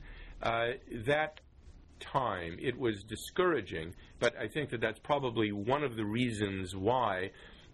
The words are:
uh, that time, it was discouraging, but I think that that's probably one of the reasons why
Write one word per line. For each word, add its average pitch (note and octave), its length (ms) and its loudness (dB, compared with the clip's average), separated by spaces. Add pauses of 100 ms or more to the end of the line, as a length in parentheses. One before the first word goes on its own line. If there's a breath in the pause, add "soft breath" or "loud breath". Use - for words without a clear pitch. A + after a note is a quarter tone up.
(420 loud breath)
uh, A#2 280 2 (360)
that D3+ 340 2 (600)
time, F#2 640 0
it B2+ 160 0
was A2+ 260 0
discouraging, G#2+ 880 0 (280 loud breath)
but A#2+ 180 4
I A#2 100 -2
think C#3+ 220 -2
that A#2+ 100 -2
that's A2+ 200 0
probably A#2+ 520 2
one A#2 320 2
of A#2+ 120 -2
the A2 100 0
reasons G2+ 720 0
why G2+ 560 2 (420 loud breath)